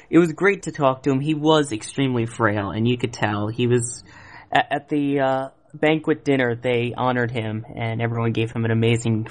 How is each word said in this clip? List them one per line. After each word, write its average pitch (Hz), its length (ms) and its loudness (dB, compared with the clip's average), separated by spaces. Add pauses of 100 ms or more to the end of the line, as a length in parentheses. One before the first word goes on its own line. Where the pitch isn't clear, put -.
(100)
it 160 80 4
was 170 140 4
great 185 320 0
to 156 80 -8
talk 131 320 0
to 143 80 2
him. 131 80 0
He 151 140 -2
was 151 360 4
extremely 120 560 -2
frail, 104 440 0
and 110 180 0
you 123 100 2
could 120 140 -4
tell. 104 340 -2
He 120 220 -2
was, 120 340 0 (480)
at, 139 220 0
at 143 160 -4
the, 143 320 0
uh, 135 280 0 (260)
banquet 156 500 0
dinner, 131 320 2
they 120 400 -2
honored 123 340 0
him, 113 360 -6 (100)
and 113 240 -4
everyone 117 320 0
gave 113 180 -2
him 117 140 -4
an 113 60 0
amazing 113 600 2